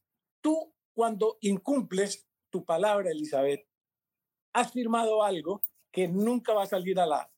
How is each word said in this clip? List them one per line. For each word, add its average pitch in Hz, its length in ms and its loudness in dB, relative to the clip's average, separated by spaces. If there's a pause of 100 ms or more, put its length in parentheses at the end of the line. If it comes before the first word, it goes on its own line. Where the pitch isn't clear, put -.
(420)
tú 320 320 0 (200)
cuando 220 480 0
incumples 196 840 -2 (240)
tu 180 140 -6
palabra, 190 460 0
Elizabeth, 143 560 -2 (840)
has 233 180 0
firmado 226 520 2
algo 190 380 -2 (300)
que 185 160 0
nunca 220 460 0
va 202 100 2
a 185 40 -6
salir 185 320 -2
a 175 60 4
la, 151 320 -2